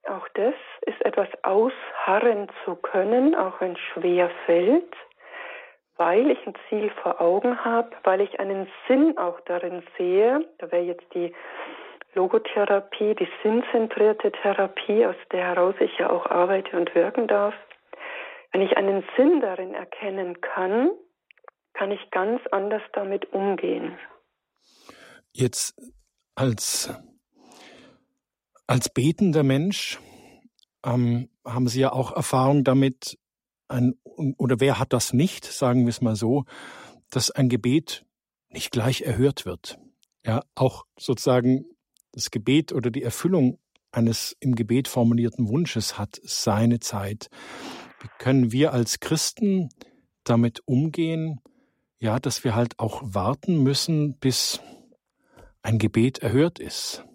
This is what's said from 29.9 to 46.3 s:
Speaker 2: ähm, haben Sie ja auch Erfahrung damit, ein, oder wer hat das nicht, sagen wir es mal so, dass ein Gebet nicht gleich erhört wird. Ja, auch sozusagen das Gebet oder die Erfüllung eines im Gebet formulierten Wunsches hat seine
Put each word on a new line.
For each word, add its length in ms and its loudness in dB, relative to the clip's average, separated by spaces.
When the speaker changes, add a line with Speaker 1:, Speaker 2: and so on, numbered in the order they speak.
Speaker 2:
ähm, 460 0
haben 220 0
Sie 140 0
ja 100 4
auch 200 -2
Erfahrung 520 2
damit, 560 2
ein, 320 0
oder 220 0
wer 200 4
hat 140 0
das 200 0
nicht, 320 0
sagen 380 2
wir 60 2
es 120 -4
mal 140 0
so, 300 0
dass 180 -2
ein 200 2
Gebet 540 0
nicht 220 -10
gleich 320 0
erhört 420 0
wird. 320 -12
Ja, 160 0
auch 300 0
sozusagen 680 2
das 180 -8
Gebet 420 0
oder 160 -2
die 140 -6
Erfüllung 560 0
eines 480 0
im 160 0
Gebet 320 0
formulierten 600 2
Wunsches 520 -2
hat 240 -8
seine 560 0